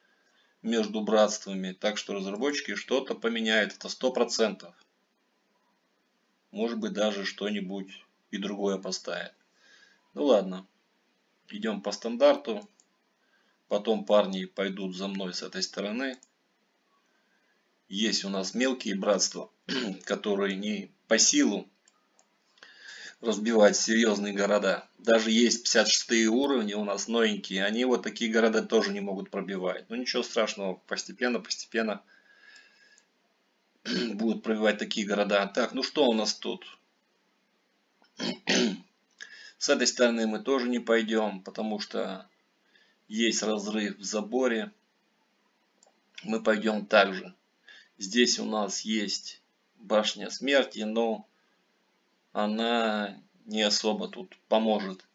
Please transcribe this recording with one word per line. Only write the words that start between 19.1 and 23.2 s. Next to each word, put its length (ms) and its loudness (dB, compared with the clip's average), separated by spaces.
<clears throat> 380 -6
которые 520 -2
не 340 -6
по 100 4
силу 480 4